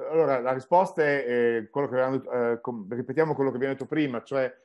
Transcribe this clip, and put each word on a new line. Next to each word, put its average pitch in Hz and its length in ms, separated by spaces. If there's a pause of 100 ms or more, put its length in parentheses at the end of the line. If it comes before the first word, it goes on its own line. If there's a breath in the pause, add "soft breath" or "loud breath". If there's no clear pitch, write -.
(100)
allora 147 280
la 127 140
risposta 165 500
è, 143 240
eh, 120 440
quello 143 180
che 127 120
avevamo, 127 520
eh, 117 80
com-, 113 280
ripetiamo 131 460
quello 135 160
che 120 60
abbiamo 135 180
detto 127 120
prima, 143 360
cioè 131 280 (140 soft breath)